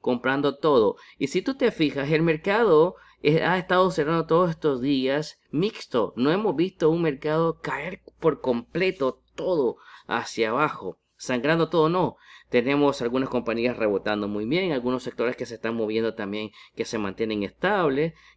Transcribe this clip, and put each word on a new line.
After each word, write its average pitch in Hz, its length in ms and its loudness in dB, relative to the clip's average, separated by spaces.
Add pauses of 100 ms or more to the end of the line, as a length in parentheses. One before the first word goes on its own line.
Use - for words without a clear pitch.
comprando 135 580 0
todo. 123 360 4 (240)
Y 139 80 0
si 185 160 -2
tú 269 140 -4
te 233 160 0
fijas, 139 400 -2
el 156 100 2
mercado, 175 720 4 (280)
eh, 151 200 2
ha 185 160 2
estado 185 320 2
cerrando 160 360 0
todos 170 240 2
estos 143 300 -2
días 135 600 -2 (100)
mixto. 135 640 -2
No 131 160 2
hemos 196 240 0
visto 170 340 0
un 170 140 2
mercado 160 580 -2
caer 147 420 -8 (180)
por 147 200 2
completo 135 840 -2 (120)
todo 160 440 0 (280)
hacia 113 440 -2
abajo, 123 500 -4 (160)
sangrando 151 520 0
todo, 160 200 2
no. 170 280 0 (320)
Tenemos 135 540 2
algunas 127 260 -2
compañías 117 480 -2
rebotando 104 520 0
muy 104 180 -4
bien, 170 260 -2
algunos 127 300 -2
sectores 120 340 -4
que 123 100 -8
se 117 100 -12
están 113 180 -4
moviendo 110 400 -2
también, 104 380 -6 (240)
que 113 100 -4
se 117 100 -6
mantienen 107 460 -4
estables, 160 720 -2 (220)